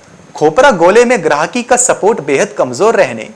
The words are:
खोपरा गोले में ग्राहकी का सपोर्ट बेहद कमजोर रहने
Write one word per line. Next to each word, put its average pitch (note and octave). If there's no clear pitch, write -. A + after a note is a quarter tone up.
खोपरा D#3+
गोले F#3+
में A#3
ग्राहकी D#3
का A#3+
सपोर्ट F#3+
बेहद D3+
कमजोर D#3
रहने B2